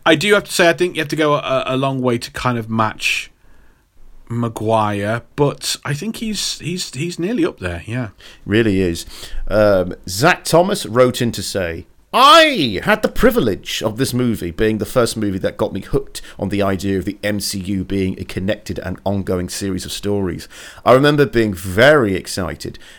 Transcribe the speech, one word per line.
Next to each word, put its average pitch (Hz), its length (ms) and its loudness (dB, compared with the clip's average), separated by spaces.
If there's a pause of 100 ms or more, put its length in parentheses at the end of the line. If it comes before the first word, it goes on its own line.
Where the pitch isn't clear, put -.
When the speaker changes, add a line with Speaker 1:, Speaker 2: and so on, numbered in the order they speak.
Speaker 1:
I 165 80 6
do 196 220 2
have 202 80 2
to - 100 -12
say, 170 160 4
I 165 40 4
think 175 220 -2
you 156 60 -4
have 156 80 -4
to 156 60 -6
go 151 180 2
a, 131 320 -2
a 131 100 -2
long 135 240 -2
way 123 200 0
to - 100 -14
kind 123 300 -2
of 113 100 -8
match - 640 -2 (960)
Maguire, 110 920 -2 (120)
but - 480 -2
I 147 100 -4
think 185 240 -6
he's, - 420 -6
he's, - 340 -8
he's 170 260 -6
nearly 233 260 0
up - 140 -4
there, 87 260 -6
yeah. 117 240 -6 (360)
Speaker 2:
Really 101 360 2
is. 85 240 0 (420)
Um, 98 480 4 (120)
Zach 110 360 0
Thomas 185 420 2
wrote 123 360 4
in 120 120 0
to 101 100 -8
say, 87 420 -6 (280)
"I 262 720 6
had 208 180 0
the - 80 2
privilege 196 760 0
of 107 140 -4
this 127 160 -2
movie 117 380 -2
being 110 260 0
the 101 80 -2
first 117 320 0
movie 101 220 -2
that - 180 -6
got - 160 -2
me 101 80 -6
hooked - 400 -6 (180)
on 95 100 -2
the 101 120 0
idea 98 360 0
of 92 80 -2
the 98 160 -6
M 104 200 -2
C - 180 -6
U 95 240 -4
being 95 360 -2
a 95 40 -8
connected 95 560 -6
and 92 260 -8
ongoing 95 440 -2
series 92 360 -6
of 87 60 -10
stories. 101 560 -4 (380)
I 117 80 8
remember 143 320 6
being 110 280 2
very 101 640 4
excited - 640 -6 (200)